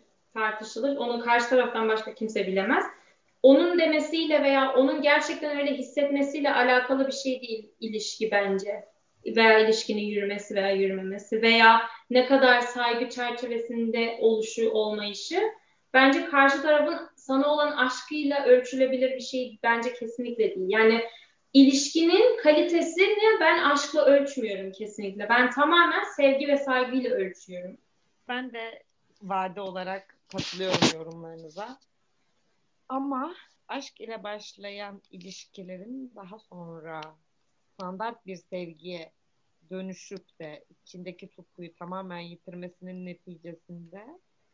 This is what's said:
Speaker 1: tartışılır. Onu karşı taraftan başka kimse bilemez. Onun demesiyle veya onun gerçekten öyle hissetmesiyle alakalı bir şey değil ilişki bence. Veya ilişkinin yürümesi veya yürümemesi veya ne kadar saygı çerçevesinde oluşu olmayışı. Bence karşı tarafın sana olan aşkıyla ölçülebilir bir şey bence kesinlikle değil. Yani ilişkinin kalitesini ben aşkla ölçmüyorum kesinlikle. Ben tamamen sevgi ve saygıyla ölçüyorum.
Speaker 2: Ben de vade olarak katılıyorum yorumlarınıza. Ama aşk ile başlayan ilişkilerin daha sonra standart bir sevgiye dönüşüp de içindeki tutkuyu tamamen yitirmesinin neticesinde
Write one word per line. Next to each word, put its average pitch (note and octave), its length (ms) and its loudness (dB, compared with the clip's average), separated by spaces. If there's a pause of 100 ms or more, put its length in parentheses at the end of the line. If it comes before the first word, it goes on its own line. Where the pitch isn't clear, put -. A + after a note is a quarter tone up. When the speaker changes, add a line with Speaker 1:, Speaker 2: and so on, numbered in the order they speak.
(360)
Speaker 1:
tartışılır. A3 640 -4
Onu A#3+ 260 -4
karşı A#3+ 260 2
taraftan A#3 400 2
başka G#3+ 240 -4
kimse G#3+ 340 -4
bilemez. G3+ 380 0 (580)
Onun E4+ 360 8
demesiyle D#4 640 2
veya C#4 300 2
onun C#4+ 280 4
gerçekten D4 560 0
öyle C#4 160 -2
hissetmesiyle C#4 800 -2
alakalı B3+ 540 2
bir C4 40 -4
şey B3+ 300 -4
değil A3 380 -10
ilişki G#3+ 520 -6
bence. G3+ 540 -2 (400)
Veya A3 340 6
ilişkinin A3 420 0
yürümesi G3+ 540 -6
veya G3 160 0
yürümemesi G3 720 -2
veya A3+ 400 6 (280)
ne B3 160 4
kadar B3+ 360 4
saygı A#3+ 480 -4
çerçevesinde A#3 1120 -4
oluşu A3 480 2
olmayışı. G#3+ 720 -4 (520)
Bence C4+ 320 4
karşı C#4 360 4
tarafın D4+ 380 2 (160)
sana C#4 380 0
olan D4 180 0
aşkıyla C#4 760 -4
ölçülebilir B3+ 680 2
bir C4 80 -8
şey B3 440 -8
bence A#3 300 0
kesinlikle A3+ 600 -4
değil. F#3 140 -6
Yani A3 320 4 (520)
ilişkinin E4 920 6
kalitesini F4 960 4
ben E4 240 2
aşkla C#4+ 420 2
ölçmüyorum A3 680 2
kesinlikle. G3+ 580 -10
Ben B3 200 4
tamamen D#4+ 540 2 (120)
sevgi C#4 320 2
ve C#4 100 2
saygıyla B3+ 520 -2
ölçüyorum. F#3 680 -8 (500)
Speaker 2:
Ben B3 260 -10
de A3+ 300 -14 (380)
vade F#3 400 -6
olarak F#3+ 540 -10 (120)
katılıyorum F3+ 680 -2
yorumlarınıza. E3 840 -16 (1120)
Ama C#4 460 -6 (320)
aşk C4+ 340 -14
ile A3 220 -14
başlayan G3+ 800 -14 (100)
ilişkilerin F#3+ 1040 -18
daha G3+ 240 -20
sonra E3 640 -16 (720)
standart G3 520 -12
bir F#3 100 -14
sevgiye E3+ 760 -14 (580)
dönüşüp F#3 680 -16
de D3+ 300 -18
içindeki F3+ 600 -20
tutkuyu F3 460 -20
tamamen F3+ 440 -14
yitirmesinin F3+ 840 -18
neticesinde F3 1120 -20 (340)